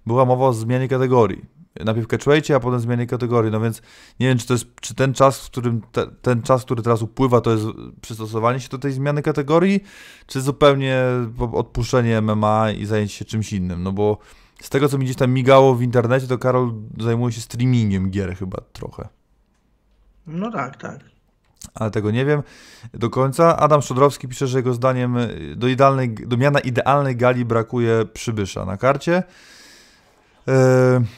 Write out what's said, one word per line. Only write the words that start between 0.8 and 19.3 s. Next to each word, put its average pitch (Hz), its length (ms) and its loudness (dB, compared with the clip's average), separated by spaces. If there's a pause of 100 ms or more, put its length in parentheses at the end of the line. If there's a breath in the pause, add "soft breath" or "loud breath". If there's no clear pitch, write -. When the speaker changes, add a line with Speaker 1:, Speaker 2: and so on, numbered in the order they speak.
Speaker 1:
kategorii. 127 560 2 (400)
Najpierw 110 220 -2
w - 20 -14
catchweightie, 147 480 2
a 127 40 0
potem 123 200 -2
zmianie 120 260 -2
kategorii, 117 440 -2
no 107 100 -2
więc 113 220 -4 (380 loud breath)
nie 127 80 2
wiem, 127 100 2
czy 117 80 -8
to 127 80 0
jest, 120 120 -4 (140)
czy - 140 -14
ten 131 200 0
czas, 135 260 2
w - 60 -18
którym 117 340 -4 (120)
te-, 87 140 -2
ten 123 360 -2
czas, 127 220 0
który 117 180 -4
teraz 117 200 0
upływa, 120 380 0
to 117 100 0
jest 110 140 0 (360)
przystosowanie 113 600 -4
się 123 80 -14
do 139 100 -10
tej 135 140 -4
zmiany 143 300 -4
kategorii, 160 600 2 (420 loud breath)
czy - 140 -8
zupełnie 135 600 4 (360)
po-, 120 200 -2
odpuszczenie 117 600 0
M 110 120 0
M 107 140 0
A 107 260 2
i 104 160 -6
zajęcie 104 280 -2
się - 100 -14
czymś 110 280 -6
innym, 90 300 -4
no 95 100 -4
bo 104 260 0 (440 soft breath)
z - 80 -20
tego, 139 180 2
co 139 100 -2
mi 135 60 -2
gdzieś 127 120 -4
tam 127 160 2
migało 135 420 6
w 120 80 0
internecie, 123 440 0
to 127 120 -4
Karol 127 340 0 (280)
zajmuje 117 320 -2
się 113 80 -12
streamingiem 113 720 0
gier 92 260 -4
chyba 92 220 -10 (140)
trochę. - 360 -14 (1160)